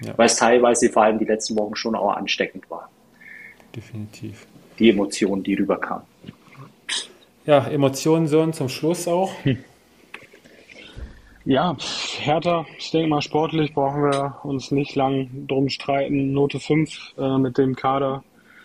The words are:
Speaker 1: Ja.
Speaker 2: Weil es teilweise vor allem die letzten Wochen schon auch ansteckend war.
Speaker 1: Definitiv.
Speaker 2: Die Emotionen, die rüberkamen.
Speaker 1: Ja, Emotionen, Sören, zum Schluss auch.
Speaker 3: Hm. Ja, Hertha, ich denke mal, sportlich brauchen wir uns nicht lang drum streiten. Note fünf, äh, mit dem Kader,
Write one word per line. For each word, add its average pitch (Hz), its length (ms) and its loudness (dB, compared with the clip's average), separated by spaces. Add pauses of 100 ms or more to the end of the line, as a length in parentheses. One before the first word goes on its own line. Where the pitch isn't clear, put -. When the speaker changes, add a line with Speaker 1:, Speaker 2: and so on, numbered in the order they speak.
Speaker 1:
Ja. 110 140 -10
Speaker 2:
Weil 117 120 6
es 110 80 2
teilweise 120 540 4
vor 113 140 4
allem 110 160 4
die 110 60 -2
letzten 110 320 -2
Wochen 107 180 -4
schon 110 200 -4
auch 98 200 0
ansteckend 95 540 -6
war. 85 200 -14 (840)
Speaker 1:
Definitiv. 107 720 -14 (340)
Speaker 2:
Die 110 100 8
Emotionen, 98 540 0
die 98 120 -2
rüberkamen. 95 500 -2 (1400)
Speaker 1:
Ja, 139 220 4
Emotionen, 151 600 2
Sören, 156 260 2
zum 135 160 -4
Schluss 170 380 -4
auch. 180 240 0 (120)
Speaker 3:
Hm. 135 140 2 (1900)
Ja, 139 320 0 (420)
Hertha, 160 460 0 (120)
ich - 140 -12
denke 160 160 2
mal, 147 140 2
sportlich 156 520 0
brauchen 139 300 0
wir 139 400 0
uns 139 280 -6
nicht 143 240 0
lang 135 520 -2
drum 135 220 0
streiten. 139 640 -2
Note 139 260 0
fünf, - 580 -2
äh, 135 200 0
mit 131 200 2
dem 131 180 4
Kader, 135 480 -2 (420)